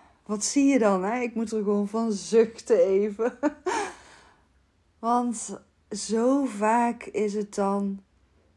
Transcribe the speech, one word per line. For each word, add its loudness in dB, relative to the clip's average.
wat -6
zie 2
je 6
dan, 2
hè? -2
Ik -6
moet -4
er -2
gewoon 0
van -2
zuchten 2
even. 0
<laughs> -8
Want -2
zo 0
vaak 0
is -4
het -6
dan -2